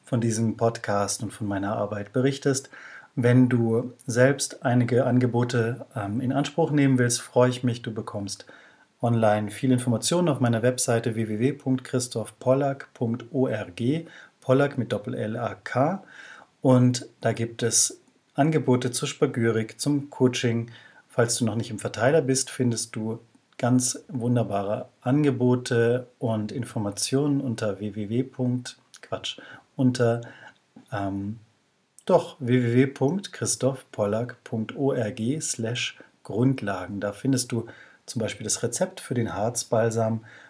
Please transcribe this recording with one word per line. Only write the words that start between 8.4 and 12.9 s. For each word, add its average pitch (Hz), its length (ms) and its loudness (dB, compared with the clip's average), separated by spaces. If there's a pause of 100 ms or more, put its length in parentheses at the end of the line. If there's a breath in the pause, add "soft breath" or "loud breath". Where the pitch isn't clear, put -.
online 107 480 4
viele 131 240 2
Informationen 123 540 2
auf 135 120 2
meiner 117 220 2
Webseite 120 540 0
w 113 120 -2
w 107 120 -4
w 135 140 2
punkt 131 320 -2
christoph 120 540 -6
pollack 139 540 0